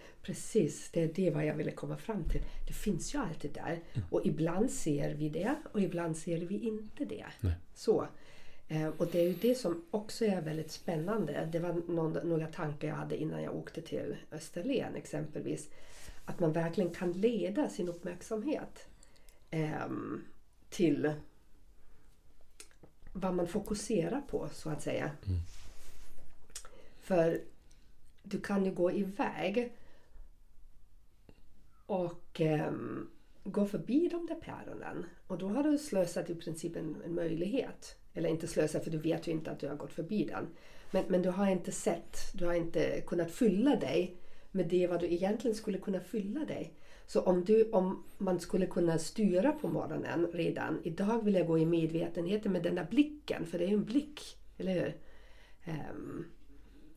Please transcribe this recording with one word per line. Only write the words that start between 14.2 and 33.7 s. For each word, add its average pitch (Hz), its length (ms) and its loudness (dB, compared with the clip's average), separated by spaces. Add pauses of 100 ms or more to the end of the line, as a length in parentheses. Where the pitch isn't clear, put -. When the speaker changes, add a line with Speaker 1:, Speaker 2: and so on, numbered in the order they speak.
Speaker 1:
Österlen 185 640 -2
exempelvis. 151 760 -4 (540)
Att - 160 -4
man 160 120 6
verkligen 170 420 2
kan 175 180 0
leda 208 560 2
sin 180 200 -2
uppmärksamhet, 190 1000 -4 (600)
ehm, 127 760 -2 (460)
till 151 420 4 (2000)
vad 180 220 0
man 175 120 2
fokuserar 202 760 0
på, - 320 -4
så - 180 -6
att 147 120 -2
säga. - 280 0 (160)
Speaker 2:
Mm. 92 120 2 (1600)
Speaker 1:
För 165 400 4 (840)
du - 180 -4
kan 196 240 2
ju 185 80 2
gå 175 200 4
iväg 202 800 0 (2250)
och, 180 540 -2
ehm, 151 680 2 (360)
gå 202 220 2
förbi 247 460 2